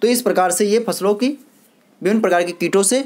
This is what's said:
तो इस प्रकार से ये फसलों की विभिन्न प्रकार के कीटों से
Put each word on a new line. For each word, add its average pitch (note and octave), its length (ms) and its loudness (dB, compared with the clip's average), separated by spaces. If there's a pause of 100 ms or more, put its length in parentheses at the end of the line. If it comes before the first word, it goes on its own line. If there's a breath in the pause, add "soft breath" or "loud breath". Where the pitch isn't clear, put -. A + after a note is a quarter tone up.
तो G#3+ 60 2
इस B3 140 0
प्रकार F#3 300 0
से G#3 140 0
ये G#3 140 2
फसलों G3 360 -2
की B3 120 -2
विभिन्न - 920 -6
प्रकार F3 220 2
के F3 100 -4
कीटों F3 300 0
से B3 220 0